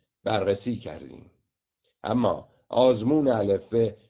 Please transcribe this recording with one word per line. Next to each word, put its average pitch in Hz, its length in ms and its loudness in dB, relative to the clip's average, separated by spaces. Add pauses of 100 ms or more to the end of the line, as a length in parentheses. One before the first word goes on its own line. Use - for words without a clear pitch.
(240)
بررسی 104 520 -2
کردیم. 71 540 -16 (720)
اما 107 440 0 (200)
آزمون 127 600 2
الفبه 107 680 0 (140)